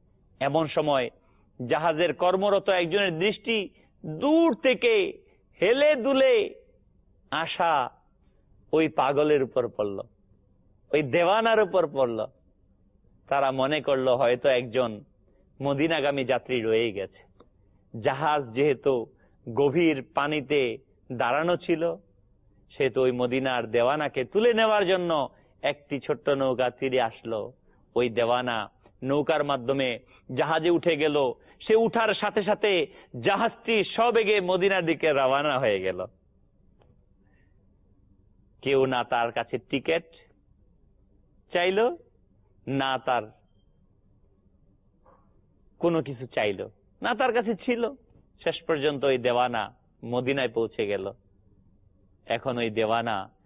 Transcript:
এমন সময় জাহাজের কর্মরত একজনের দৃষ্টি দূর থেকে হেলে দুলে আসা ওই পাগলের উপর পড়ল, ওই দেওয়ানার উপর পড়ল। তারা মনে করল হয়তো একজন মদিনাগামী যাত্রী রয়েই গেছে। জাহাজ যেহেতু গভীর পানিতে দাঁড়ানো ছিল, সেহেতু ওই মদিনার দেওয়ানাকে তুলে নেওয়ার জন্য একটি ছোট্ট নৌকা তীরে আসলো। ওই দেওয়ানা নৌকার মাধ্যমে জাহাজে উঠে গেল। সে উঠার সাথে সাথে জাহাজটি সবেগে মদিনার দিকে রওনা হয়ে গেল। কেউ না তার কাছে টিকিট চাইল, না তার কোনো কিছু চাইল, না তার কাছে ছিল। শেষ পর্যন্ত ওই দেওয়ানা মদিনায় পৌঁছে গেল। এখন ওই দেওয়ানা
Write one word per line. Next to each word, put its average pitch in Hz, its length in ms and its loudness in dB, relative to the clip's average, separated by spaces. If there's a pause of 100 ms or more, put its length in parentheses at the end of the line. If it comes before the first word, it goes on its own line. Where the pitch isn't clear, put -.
(400)
এমন 147 280 0
সময় 143 420 0 (580)
জাহাজের 156 460 0
কর্মরত 190 560 0
একজনের 180 500 0
দৃষ্টি 208 500 -2 (360)
দূর 285 500 2
থেকে 226 680 0 (380)
হেলে 277 340 4
দুলে 262 600 2 (760)
আসা 156 580 0 (840)
ওই 156 140 4
পাগলের 147 560 2
উপর 120 240 -2
পড়ল, 101 320 -6 (920)
ওই 151 120 0
দেওয়ানার 196 580 2
উপর 180 260 2
পড়ল। 123 380 -2 (1000)
তারা 139 240 0
মনে 135 300 0
করল 131 340 2
হয়তো 127 340 2
একজন 123 540 0 (580)
মদিনাগামী 143 640 0
যাত্রী 123 360 -2
রয়েই 113 300 0
গেছে। - 540 -12 (560)
জাহাজ 139 520 -2
যেহেতু 131 520 0 (480)
গভীর 143 520 2 (100)
পানিতে 139 600 -2 (340)
দাঁড়ানো 135 460 0
ছিল, 170 380 -2 (840)
সেহেতু 127 240 0
ওই 127 100 4
মদিনার 123 560 -2
দেওয়ানাকে 127 580 0
তুলে 226 280 2
নেওয়ার 214 340 2
জন্য 170 420 0 (320)
একটি 143 380 -4
ছোট্ট 147 300 -4
নৌকা 131 400 0
তীরে 127 320 -2
আসলো। 113 520 -6 (420)
ওই 123 140 2
দেওয়ানা 117 600 -2 (340)
নৌকার 147 400 0
মাধ্যমে 135 560 -2 (380)
জাহাজে 160 320 0
উঠে 165 280 2
গেল। 151 200 0 (500)
সে 220 80 6
উঠার 226 380 2
সাথে 208 300 -2
সাথে 190 440 0 (340)
জাহাজটি 208 640 0
সবেগে 220 580 2
মদিনার 185 440 0
দিকে 160 260 0
রওনা 135 480 2
হয়ে 107 200 2
গেল। 92 260 -4 (2500)
কেউ 135 240 2
না 127 180 0
তার 117 280 -2
কাছে 123 260 -6
টিকিট 160 460 -4 (1500)
চাইল, 190 420 2 (720)
না 135 300 -2
তার 123 260 -2 (2500)
কোনো 165 240 2
কিছু 127 220 -12
চাইল, 104 420 -2 (340)
না 226 140 -2
তার 247 180 0
কাছে 226 220 -2
ছিল। 233 340 -2 (540)
শেষ 165 240 -4
পর্যন্ত 143 360 -2
ওই 135 140 4
দেওয়ানা 120 580 0 (300)
মদিনায় 127 440 -2
পৌঁছে 113 380 -2
গেল। 98 240 -4 (1120)
এখন 120 320 -4
ওই 117 120 -2
দেওয়ানা 110 600 -2 (160)